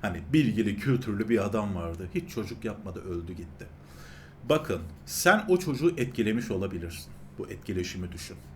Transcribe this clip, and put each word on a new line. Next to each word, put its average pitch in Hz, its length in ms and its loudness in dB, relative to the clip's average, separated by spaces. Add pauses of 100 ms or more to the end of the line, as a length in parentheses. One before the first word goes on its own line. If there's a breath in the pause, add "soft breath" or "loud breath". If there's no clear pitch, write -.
Hani 90 180 -2 (120)
bilgili, 110 440 4
kültürlü 110 520 2
bir 110 160 6
adam 104 300 0
vardı. 85 400 -4
Hiç 170 160 -2
çocuk 110 340 -6
yapmadı, 95 360 -6
öldü 87 320 -4
gitti. 82 340 -10 (840 loud breath)
Bakın, 117 320 4 (260)
sen 208 420 6
o 185 80 8
çocuğu 160 400 2
etkilemiş 120 540 2
olabilirsin. 92 640 -4 (260)
Bu - 120 -6
etkileşimi 90 640 -4
düşün. 82 240 -10 (180)